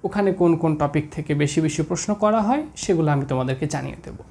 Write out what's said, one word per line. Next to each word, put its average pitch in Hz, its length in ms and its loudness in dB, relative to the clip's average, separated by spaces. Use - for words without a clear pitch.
ওখানে 202 300 2
কোন 175 180 4
কোন 160 140 2
টপিক 151 300 0
থেকে 156 200 -6
বেশি 147 260 2
বেশি 156 280 0
প্রশ্ন 175 240 -4
করা 214 280 2
হয়, 269 220 0
সেগুলো 160 360 2
আমি 139 200 2
তোমাদেরকে 131 360 -2
জানিয়ে 135 360 -6
দেব। - 140 -14